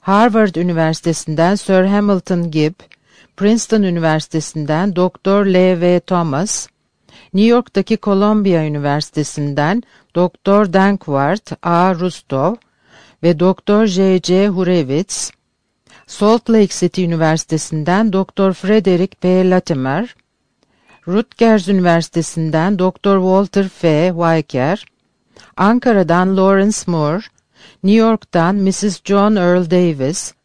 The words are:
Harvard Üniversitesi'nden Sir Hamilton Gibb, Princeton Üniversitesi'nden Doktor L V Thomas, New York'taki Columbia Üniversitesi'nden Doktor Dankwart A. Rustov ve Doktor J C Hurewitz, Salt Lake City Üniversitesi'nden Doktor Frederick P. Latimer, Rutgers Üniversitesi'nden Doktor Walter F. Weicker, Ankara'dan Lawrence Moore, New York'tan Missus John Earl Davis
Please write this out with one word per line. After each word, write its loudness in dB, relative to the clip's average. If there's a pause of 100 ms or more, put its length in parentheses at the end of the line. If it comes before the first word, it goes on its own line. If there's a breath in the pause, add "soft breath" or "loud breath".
Harvard 2
Üniversitesi'nden -2
Sir 0
Hamilton -2
Gibb, 0 (640 soft breath)
Princeton 0
Üniversitesi'nden -2
Doktor 0
L 2
V 2
Thomas, -4 (680 soft breath)
New 2
York'taki 0
Columbia 0
Üniversitesi'nden -4 (320 soft breath)
Doktor 0
Dankwart 0 (120)
A. 0
Rustov -4 (680 soft breath)
ve 2
Doktor 0
J 0
C 0
Hurewitz, -2 (760 soft breath)
Salt 0
Lake 4
City -4
Üniversitesi'nden -2
Doktor -2
Frederick 0
P. 2
Latimer, -2 (920 soft breath)
Rutgers 0
Üniversitesi'nden 0
Doktor 0
Walter 0
F. 0
Weicker, -2 (720 soft breath)
Ankara'dan 2
Lawrence 2 (100)
Moore, -2 (640 soft breath)
New 4
York'tan 0
Missus -2
John 2
Earl 0
Davis -2 (120)